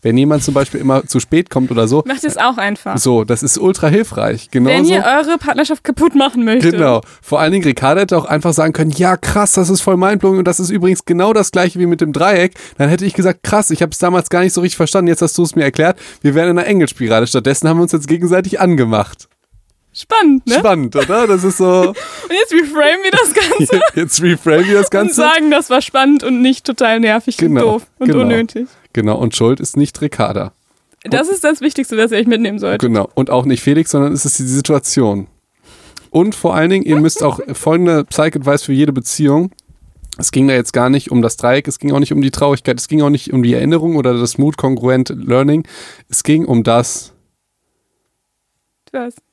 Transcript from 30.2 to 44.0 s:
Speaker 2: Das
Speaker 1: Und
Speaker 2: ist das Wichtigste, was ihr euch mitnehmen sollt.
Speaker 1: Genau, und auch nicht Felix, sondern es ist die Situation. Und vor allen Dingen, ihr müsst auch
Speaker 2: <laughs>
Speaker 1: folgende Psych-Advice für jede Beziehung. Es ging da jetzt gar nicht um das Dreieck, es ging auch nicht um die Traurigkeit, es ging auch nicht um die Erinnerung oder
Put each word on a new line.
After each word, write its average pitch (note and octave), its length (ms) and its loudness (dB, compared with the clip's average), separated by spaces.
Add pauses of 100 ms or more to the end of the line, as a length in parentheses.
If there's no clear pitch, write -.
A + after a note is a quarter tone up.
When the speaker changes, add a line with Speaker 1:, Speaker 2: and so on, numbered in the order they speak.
Speaker 2:
Das B3+ 240 -2
Speaker 1:
Und G4 80 -2
Speaker 2:
ist F#4 80 -6
das D4+ 180 0
Wichtigste, C4+ 380 -2
was A3+ 140 2
ihr G#3 60 0
euch A3+ 100 0
mitnehmen A3 320 0
sollt. G3+ 200 -4
Speaker 1:
Genau, A2 360 0
und C3+ 140 -2
auch B2+ 160 2
nicht B2+ 180 0
Felix, D3+ 260 2
sondern C#3+ 220 0
es C#3 120 -4
ist - 140 -4
die C3 60 -6
Situation. B2+ 840 0 (840)
Und G#3 260 0
vor F3+ 180 -2
allen E3 160 2
Dingen, F#3+ 140 0
ihr D3+ 160 2
müsst D#3 240 0
auch C#3+ 220 -2
Speaker 2:
<laughs> C3+ 60 -10
Speaker 1:
folgende E3 520 0
Psych-Advice D3 580 -2
für C#3+ 100 -4
jede C#3+ 200 2
Beziehung. D3 580 0 (680)
Es - 120 -4
ging C3+ 160 2
da C#3 80 4
jetzt A#2+ 180 -2
gar B2 160 0
nicht C3+ 220 0
um B2+ 100 2
das A2+ 160 -2
Dreieck, C3 300 0
es C#3 140 -8
ging C#3+ 120 -2
auch C#3 60 0
nicht C#3 140 -2
um D3 100 0
die C3+ 80 0
Traurigkeit, C3+ 480 -2
es - 80 -10
ging D3+ 160 0
auch C#3+ 80 2
nicht C#3+ 220 -2
um C3 100 0
die A#2+ 120 2
Erinnerung D#3+ 420 0
oder B2+ 200 0